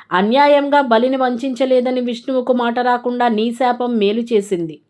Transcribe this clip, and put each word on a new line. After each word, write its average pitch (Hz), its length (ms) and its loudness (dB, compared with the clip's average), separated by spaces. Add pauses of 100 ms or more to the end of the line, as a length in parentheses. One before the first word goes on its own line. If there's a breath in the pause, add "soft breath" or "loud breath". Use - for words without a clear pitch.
(120)
అన్యాయంగా 277 680 2
బలిని 254 360 2
వంచించలేదని 254 840 0
విష్ణువుకు 247 520 -2
మాట 240 260 0
రాకుండా 247 480 0
నీ 226 240 0
శాపం 247 440 -2
మేలు 208 260 0
చేసింది. 196 580 -2 (100)